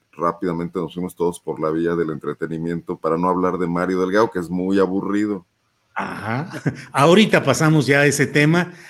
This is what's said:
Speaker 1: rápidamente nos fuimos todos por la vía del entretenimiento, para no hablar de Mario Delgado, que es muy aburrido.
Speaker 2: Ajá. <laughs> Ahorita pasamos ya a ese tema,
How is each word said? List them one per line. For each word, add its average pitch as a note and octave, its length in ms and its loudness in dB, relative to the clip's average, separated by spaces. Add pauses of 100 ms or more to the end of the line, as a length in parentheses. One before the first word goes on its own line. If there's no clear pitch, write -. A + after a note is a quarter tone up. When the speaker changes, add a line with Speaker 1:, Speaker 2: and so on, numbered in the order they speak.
(120)
Speaker 1:
rápidamente E2+ 680 -4
nos E2 160 -8
fuimos F2+ 200 -8
todos E2+ 240 -4
por D2+ 200 -8
la D#2 100 -2
vía E2+ 260 -2
del E2 140 -2
entretenimiento, D#2+ 880 -8
para D#2+ 180 -2
no F2 140 0
hablar F2+ 300 0
de F2 80 -2
Mario F2+ 340 -2
Delgado, G2+ 300 2
que F#2 80 -6
es E2+ 100 -6
muy F#2 300 0
aburrido. G2 680 -2 (480)
Speaker 2:
Ajá. G2+ 560 -6
<laughs> - 440 -8
Ahorita E3+ 500 6
pasamos D3+ 420 4
ya C#3 140 4
a C#3+ 80 4
ese C#3 180 2
tema, D#3 480 2 (160)